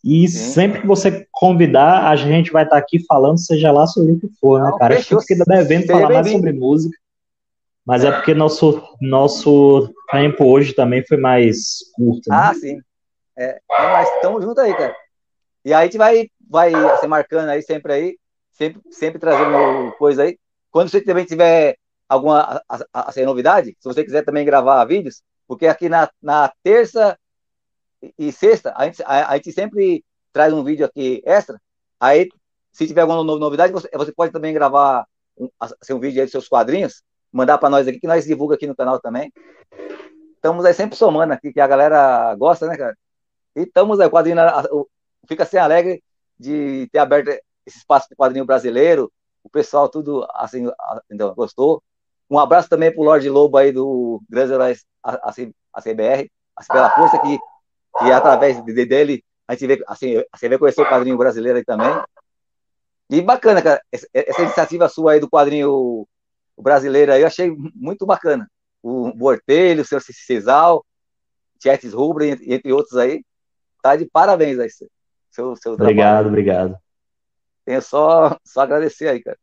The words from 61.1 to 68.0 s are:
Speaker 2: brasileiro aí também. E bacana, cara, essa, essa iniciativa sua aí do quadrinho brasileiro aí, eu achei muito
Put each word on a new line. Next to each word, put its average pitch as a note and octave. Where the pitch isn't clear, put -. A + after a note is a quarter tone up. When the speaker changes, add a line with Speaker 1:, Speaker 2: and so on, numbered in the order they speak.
Speaker 2:
brasileiro A#2+
aí A2+
também. A2+
E D3
bacana, A3
cara, D3+
essa, -
essa -
iniciativa E3
sua D#3
aí D3+
do C#3+
quadrinho C#3
brasileiro C#3
aí, C3+
eu D#3+
achei F3
muito F#3